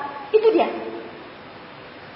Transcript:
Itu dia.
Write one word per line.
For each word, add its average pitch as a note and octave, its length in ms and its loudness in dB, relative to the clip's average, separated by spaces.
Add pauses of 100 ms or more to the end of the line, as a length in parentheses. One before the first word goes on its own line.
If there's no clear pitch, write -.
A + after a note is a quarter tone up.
(340)
Itu A4 160 10
dia. - 160 6 (1500)